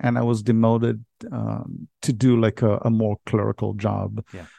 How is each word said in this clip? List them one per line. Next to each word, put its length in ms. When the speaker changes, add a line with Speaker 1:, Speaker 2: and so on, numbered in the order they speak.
Speaker 1:
and 180
I 40
was 200
demoted, 640
um, 560
to 100
do, 280
like, 220
a, 200
a 80
more 260
clerical 480
job, 580
Speaker 2:
Yeah. 140